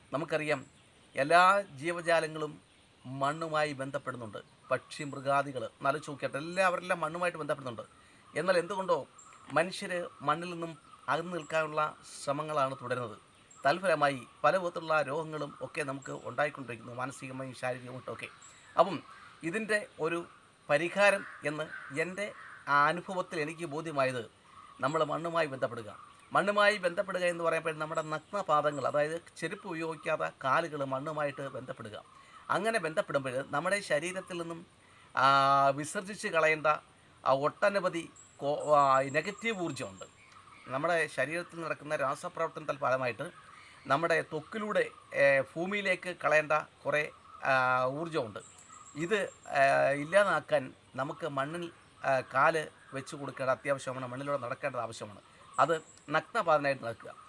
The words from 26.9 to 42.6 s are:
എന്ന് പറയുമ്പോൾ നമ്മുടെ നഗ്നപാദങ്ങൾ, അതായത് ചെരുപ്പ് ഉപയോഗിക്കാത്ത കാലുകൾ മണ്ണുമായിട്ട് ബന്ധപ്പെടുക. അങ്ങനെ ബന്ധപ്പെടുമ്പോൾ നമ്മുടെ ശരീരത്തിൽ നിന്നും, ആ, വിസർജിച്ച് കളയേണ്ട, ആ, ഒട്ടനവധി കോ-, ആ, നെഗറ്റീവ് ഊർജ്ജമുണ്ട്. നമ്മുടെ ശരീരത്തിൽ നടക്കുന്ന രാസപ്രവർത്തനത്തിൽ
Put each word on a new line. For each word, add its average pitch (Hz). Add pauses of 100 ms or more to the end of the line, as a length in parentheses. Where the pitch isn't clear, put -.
എന്ന് 170
പറയുമ്പോൾ 160
നമ്മുടെ 156
നഗ്നപാദങ്ങൾ, 151
അതായത് 147 (140)
ചെരുപ്പ് 190
ഉപയോഗിക്കാത്ത 160 (140)
കാലുകൾ 147
മണ്ണുമായിട്ട് 143
ബന്ധപ്പെടുക. 120 (480)
അങ്ങനെ 208
ബന്ധപ്പെടുമ്പോൾ 143
നമ്മുടെ 185
ശരീരത്തിൽ 180
നിന്നും, 170 (500)
ആ, 123 (420)
വിസർജിച്ച് 185
കളയേണ്ട, 156
ആ, -
ഒട്ടനവധി 170 (300)
കോ-, 143
ആ, 135
നെഗറ്റീവ് 185
ഊർജ്ജമുണ്ട്. 127 (640)
നമ്മുടെ 156 (100)
ശരീരത്തിൽ 165
നടക്കുന്ന 151
രാസപ്രവർത്തനത്തിൽ 147